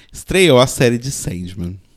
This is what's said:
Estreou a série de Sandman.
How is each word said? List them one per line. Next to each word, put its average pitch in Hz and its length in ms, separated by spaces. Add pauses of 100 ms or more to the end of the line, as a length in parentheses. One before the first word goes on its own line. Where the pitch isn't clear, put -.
(120)
Estreou 165 480
a 131 60
série 120 320
de 123 120
Sandman. 90 680 (180)